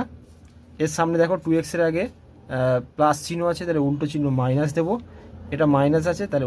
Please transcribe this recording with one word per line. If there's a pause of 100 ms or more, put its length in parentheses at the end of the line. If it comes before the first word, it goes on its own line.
(840)
এর
সামনে
দেখো (100)
টু (100)
এক্সের
আগে,
আহ, (180)
প্লাস (100)
চিহ্ন (100)
আছে,
তাহলে
উল্টো
চিহ্ন (140)
মাইনাস
দেবো, (600)
এটা (100)
মাইনাস
আছে,
তাহলে